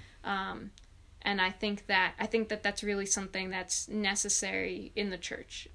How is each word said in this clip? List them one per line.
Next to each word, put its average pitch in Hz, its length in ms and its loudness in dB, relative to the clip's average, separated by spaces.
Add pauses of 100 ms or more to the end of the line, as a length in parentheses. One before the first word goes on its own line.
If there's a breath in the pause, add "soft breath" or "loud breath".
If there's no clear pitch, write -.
(260 loud breath)
Um, 190 460 -4 (500)
and 202 180 0
I 185 120 4
think 202 360 -4
that, 185 320 4
I 220 60 -2
think 220 240 2
that 208 120 -2
that's 202 220 -2
really 202 220 0
something 190 440 4
that's 185 380 -2
necessary 196 1040 0
in 202 160 -2
the 180 80 -4
church - 580 -10